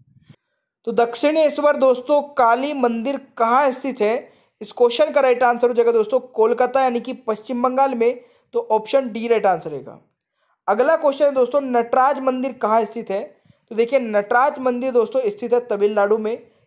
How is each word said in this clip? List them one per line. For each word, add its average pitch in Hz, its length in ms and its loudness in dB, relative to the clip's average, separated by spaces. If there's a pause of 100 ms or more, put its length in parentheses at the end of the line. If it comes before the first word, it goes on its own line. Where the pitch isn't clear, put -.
(840)
तो 226 60 -4
दक्षिणेश्वर 294 840 2
दोस्तों 262 460 2
काली 262 520 0
मंदिर 247 540 -4 (100)
कहाँ 254 340 2
स्थित 254 300 -6
है? 220 300 -2 (300)
इस 214 100 -12
क्वेश्चन 247 400 2
का 269 100 2
राइट 254 220 2
आंसर 240 240 2
हो 247 60 0
जाएगा 233 180 2
दोस्तों 226 280 0
कोलकाता, 247 640 0
यानी 240 160 0
कि 247 140 -8
पश्चिम 226 500 -6
बंगाल 262 320 0
में, 240 260 -2 (320)
तो 233 180 -4
ऑप्शन 220 400 0
डी 226 160 -8
राइट 220 180 0
आंसर 170 240 0
रहेगा। 135 300 -12 (680)
अगला 254 280 2
क्वेश्चन 294 300 0
है 285 60 4
दोस्तों, 262 300 0
नटराज 254 580 0
मंदिर 254 340 -4
कहाँ 220 320 0
स्थित 226 240 -12
है? - 320 -8 (280)
तो 226 60 -14
देखिए, 240 240 2
नटराज 233 600 0
मंदिर 254 320 -2
दोस्तों 233 340 0
स्थित 208 280 -2
है 247 60 2
तमिलनाडु 208 580 0
में, 220 300 -8 (200)